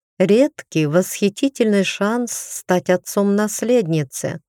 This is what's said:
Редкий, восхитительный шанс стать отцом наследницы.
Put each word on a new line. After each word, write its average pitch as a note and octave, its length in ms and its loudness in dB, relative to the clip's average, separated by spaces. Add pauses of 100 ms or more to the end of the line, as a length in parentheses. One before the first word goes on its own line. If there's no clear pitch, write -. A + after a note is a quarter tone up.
(180)
Редкий, G3 680 2
восхитительный G3+ 960 0
шанс A3+ 480 -4
стать - 580 -4
отцом G3+ 460 0
наследницы. G3+ 1120 -2